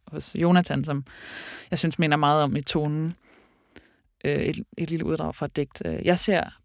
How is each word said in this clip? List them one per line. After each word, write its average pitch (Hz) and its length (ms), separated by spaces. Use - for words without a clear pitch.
hos - 280
Jonathan, 170 500
som 139 200
jeg 165 80
synes 160 200
minder 151 180
meget 151 260
om 135 140
i 147 60
tonen. 156 520
Øh, 143 160
et, - 240
et 160 120
lille 165 160
uddrag 160 280
fra 151 120
et - 100
digt. - 280
Øh, - 220
"Jeg 175 120
ser - 320